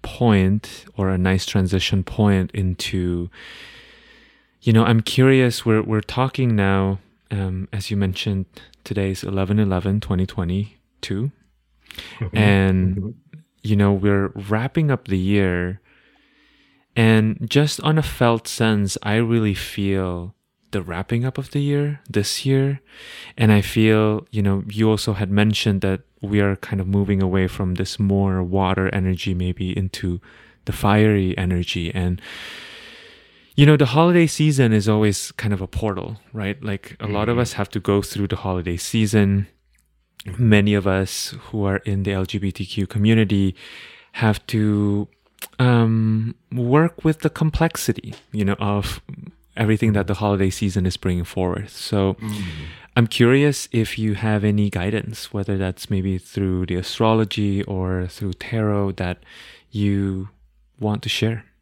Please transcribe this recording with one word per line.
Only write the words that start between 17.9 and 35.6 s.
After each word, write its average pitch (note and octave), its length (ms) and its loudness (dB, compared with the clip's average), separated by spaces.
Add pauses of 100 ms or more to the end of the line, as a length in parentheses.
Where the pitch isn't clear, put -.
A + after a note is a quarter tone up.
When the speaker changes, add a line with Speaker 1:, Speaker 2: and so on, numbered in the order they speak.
Speaker 1:
a D3+ 40 0
felt A#2 460 0
sense, G#2 540 0
I G#2 140 0
really A2+ 380 2
feel F#2+ 800 -4 (360)
the G2 120 -6
wrapping F#2 420 -4
up C3 140 -6
of C3+ 120 -10
the C#3+ 100 -4
year C#3+ 480 -2
this - 380 -2
year. C3+ 340 2 (560)
And G#2+ 160 4
I G#2 80 6
feel, G#2+ 680 2
you A2 120 -2
know, G2 260 0
you G#2+ 200 0
also G#2+ 260 0
had F#2+ 160 -4
mentioned G#2 500 2
that F#2+ 200 -2 (200)
we G#2 200 0
are G2 160 2
kind - 240 -6
of F#2 60 -4
moving G2 360 2
away F#2 260 2
from F2+ 260 -4
this G2 240 -4
more G2 440 2
water F#2+ 520 0
energy, F#2 400 -2
maybe F2+ 420 -4
into F#2 440 -4 (460)
the G#2+ 60 -6
fiery G#2 680 2
energy. F2+ 560 -2
And, F2+ 260 -2 (1400)
you C#3+ 100 8
know, D3+ 100 8
the C#3 100 4
holiday E3 400 4
season C3+ 460 2
is G#2 160 2
always G#2+ 440 2
kind G#2 200 -4
of F#2+ 80 -4